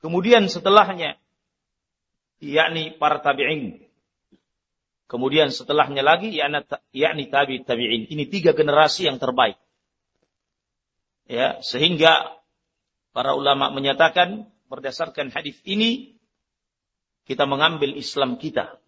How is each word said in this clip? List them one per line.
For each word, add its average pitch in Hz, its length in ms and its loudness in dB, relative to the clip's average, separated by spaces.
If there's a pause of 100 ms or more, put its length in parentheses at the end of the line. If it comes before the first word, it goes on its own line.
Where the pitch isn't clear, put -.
Kemudian 190 480 4
setelahnya, 180 640 2 (1300)
yakni 156 560 -2
para 147 240 0
tabi'in. 143 640 -2 (1200)
Kemudian 135 460 0
setelahnya 139 500 0
lagi, 175 320 2
yakni, 147 300 -4 (320)
yakni 151 340 -2
tabi' 135 320 -2
tabi'in. 117 480 -4
Ini 151 140 -6 (100)
tiga 160 240 2
generasi 151 480 2
yang 135 160 -4
terbaik. 127 400 0 (1700)
Ya, 123 340 -4
sehingga 160 720 2 (800)
para 135 220 -2
ulama 139 340 2
menyatakan 160 800 0 (160)
berdasarkan 139 640 -10
hadis - 320 -12
ini, 220 540 -4 (1120)
kita 135 180 0
mengambil 143 480 0
Islam 131 460 -4
kita. - 460 -8